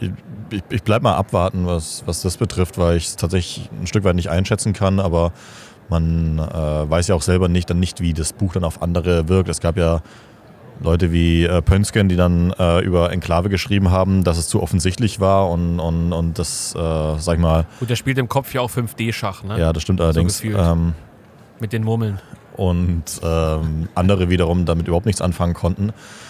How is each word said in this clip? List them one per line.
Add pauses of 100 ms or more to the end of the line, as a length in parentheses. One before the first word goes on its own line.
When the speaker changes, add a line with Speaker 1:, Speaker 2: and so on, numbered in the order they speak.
Speaker 1:
ich, (400)
ich,
ich
bleib
mal
abwarten,
was,
was
das
betrifft,
weil
ich
es
tatsächlich (100)
ein
Stück
weit
nicht
einschätzen
kann,
aber (560)
man,
äh, (480)
weiß
ja
auch
selber
nicht,
dann
nicht,
wie
das
Buch
dann
auf
andere
wirkt.
Es
gab
ja (760)
Leute
wie,
äh,
Pönsken,
die
dann,
äh,
über
Enklave
geschrieben
haben,
dass
es
zu
offensichtlich
war
und,
und,
und
das,
äh, (400)
sag
ich
mal (140)
Speaker 2:
Gut,
der
spielt
im
Kopf
ja
auch
fünf
D
Schach,
ne?
Speaker 1:
Ja,
das
stimmt
Speaker 2:
So
Speaker 1:
allerdings.
Speaker 2:
gefühlt.
Speaker 1:
Ähm, (680)
Speaker 2:
Mit
den
Murmeln. (360)
Speaker 1:
Und,
ähm,
andere
wiederum
damit
überhaupt
nichts
anfangen
konnten. (380)